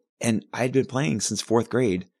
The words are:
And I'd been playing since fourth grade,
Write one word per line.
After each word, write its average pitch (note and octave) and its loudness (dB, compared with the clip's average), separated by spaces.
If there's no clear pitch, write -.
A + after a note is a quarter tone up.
And A2+ 0
I'd B2 -2
been C3 2
playing C3+ -2
since - -4
fourth A2+ 0
grade, G#2 0